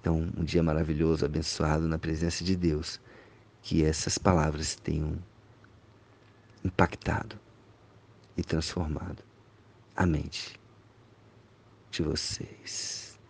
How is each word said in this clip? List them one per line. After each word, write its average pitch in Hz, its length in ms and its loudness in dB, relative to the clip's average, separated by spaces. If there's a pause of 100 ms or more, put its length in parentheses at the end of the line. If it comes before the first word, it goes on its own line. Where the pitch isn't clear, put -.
Então, 82 160 2 (200)
um 85 80 0
dia 80 180 4
maravilhoso, 80 600 2
abençoado 78 640 0
na 80 120 0
presença 82 440 -2
de 92 140 2
Deus. 82 440 0 (640)
Que 82 220 2
essas - 340 0
palavras 78 580 2
tenham 80 420 -4 (1500)
impactado - 760 0 (960)
e 90 60 -2
transformado 80 800 -4 (720)
a 92 100 2
mente - 520 -2 (1300)
de - 120 -4
vocês - 1160 -6 (120)